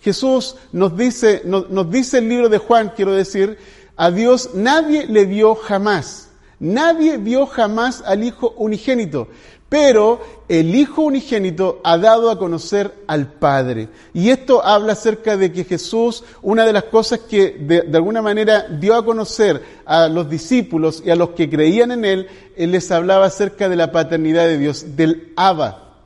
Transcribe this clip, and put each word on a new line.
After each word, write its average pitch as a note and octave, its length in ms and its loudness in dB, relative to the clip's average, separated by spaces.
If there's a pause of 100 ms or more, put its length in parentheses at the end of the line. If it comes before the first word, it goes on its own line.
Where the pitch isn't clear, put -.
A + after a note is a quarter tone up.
Jesús B3+ 540 -2 (160)
nos F3 260 -2
dice, A3+ 480 0
no-, F#3 240 -2
nos F#3 220 -4
dice C4 260 0
el A3+ 100 0
libro A#3+ 220 2
de G#3+ 80 2
Juan, A3 380 0
quiero G3 180 -2
decir, G3 460 -2 (360)
a E3+ 140 2
Dios A#3 460 2
nadie D4+ 500 0
le G#3+ 200 4
vio G#3+ 280 2
jamás. G#3 760 -4 (300)
Nadie D#4 580 0
vio A#3+ 280 0
jamás A#3 600 -4
al G3+ 180 0
Hijo A#3+ 340 -4
unigénito, G#3 680 -4 (420)
pero A#3+ 500 4 (300)
el E3 240 2
Hijo C#4+ 300 2
unigénito F#3+ 800 -2
ha E3+ 160 2
dado A3+ 320 4
a G#3+ 80 -4
conocer G3 560 -4 (100)
al D3+ 280 -4
Padre. B2+ 560 -2 (220)
Y F3+ 180 0
esto B3+ 360 2
habla G#3 280 2
acerca G#3+ 440 -2
de F#3+ 140 0
que E3+ 140 -8
Jesús, A3+ 580 -4 (180)
una A3 240 2
de A3 80 2
las G3+ 120 0
cosas A3 340 0
que G3 400 0
de, D#3+ 220 2
de E3 160 0
alguna G#3+ 260 -2
manera G#3+ 440 0
dio F3+ 280 0
a A#3 100 0
conocer G#3+ 560 -2 (240)
a E3 220 2
los D#3+ 240 -4
discípulos D#3+ 760 -2
y F3 60 2
a E3 40 4
los E3+ 140 0
que E3+ 180 -2
creían E3 440 2
en A#3 140 -4
él, F#3+ 220 -2 (300)
él E3+ 140 -2
les F3+ 180 -2
hablaba F#3+ 380 2
acerca G3 420 -4
de F3+ 60 -2
la E3 160 0
paternidad E3 540 0
de E3 120 2
Dios, D3 380 -6
del D#3+ 400 -2
Abba D#3+ 540 -2 (160)